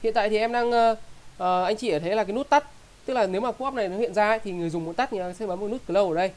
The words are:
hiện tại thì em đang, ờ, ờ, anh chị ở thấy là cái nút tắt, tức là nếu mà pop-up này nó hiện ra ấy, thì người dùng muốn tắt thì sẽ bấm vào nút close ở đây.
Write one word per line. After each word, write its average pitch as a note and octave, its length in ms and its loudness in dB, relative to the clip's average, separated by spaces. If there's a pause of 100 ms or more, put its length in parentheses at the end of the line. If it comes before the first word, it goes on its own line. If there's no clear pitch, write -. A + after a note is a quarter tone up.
hiện A3 100 0
tại G#3 160 2
thì G#3+ 80 2
em A#3 140 2
đang, A#3+ 200 2
ờ, A3+ 240 6 (420)
ờ, F3+ 260 2
anh G#3+ 140 0
chị A#3 120 -4
ở D3+ 100 2
thấy F3 160 -2
là A3 80 2
cái F#3+ 100 -4
nút C4 160 -4
tắt, D4 180 4 (380)
tức C4 80 -4
là A3+ 140 2
nếu F#3+ 140 -2
mà B3 100 -2
pop-up C4 220 -6
này A3 140 -2
nó F#3 100 -4
hiện A3+ 160 -2
ra G#3 160 4
ấy, A3 100 2
thì G3+ 120 -6
người E3+ 180 -4
dùng E3 160 -4
muốn E3+ 100 -8
tắt C4 160 -2
thì G#3 60 -4 (220)
sẽ G#3+ 80 -6
bấm F3+ 120 -4
vào G#3 100 -6
nút B3+ 180 -8
close F#3 240 2
ở D#3 40 0
đây. F3+ 220 0